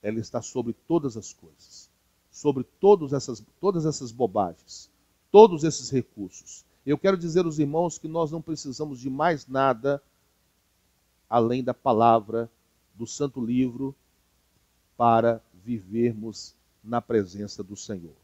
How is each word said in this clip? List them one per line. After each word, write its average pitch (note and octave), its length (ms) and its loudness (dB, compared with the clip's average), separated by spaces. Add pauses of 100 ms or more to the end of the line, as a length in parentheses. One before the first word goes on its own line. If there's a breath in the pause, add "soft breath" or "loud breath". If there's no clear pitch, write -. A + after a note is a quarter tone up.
Ela A2 160 -4
está A2+ 220 -8
sobre A#2 320 -8
todas C#3 460 -4
as - 160 -16
coisas, - 560 -20 (400)
sobre C3+ 340 -2 (160)
todas F#3 320 6
essas, B2+ 320 -6 (160)
todas F3 240 0
essas C#3 260 -4
bobagens, G#2 800 -4 (400)
todos F#3+ 340 8
esses D3 260 -4
recursos. - 720 -8 (220)
Eu D3 100 -2
quero F#3+ 220 0
dizer F3 260 0
aos D#3 140 -4
irmãos D#3+ 400 -2
que D#3 100 -12
nós D#3+ 220 -2
não E3 100 -8
precisamos D3 580 -10
de C3 120 -8
mais D3 360 -2
nada C3+ 560 0 (1300)
além A#2+ 340 2
da B2 120 -4
palavra A2+ 760 2 (440)
do A2+ 120 -12
Santo C3+ 380 -8
Livro B2+ 500 -2 (1000)
para A#2 460 4 (100)
vivermos G#2+ 1040 -4 (280)
na A#2 200 -4
presença G#2 600 -2
do F#2+ 140 -14
Senhor. E2+ 480 -12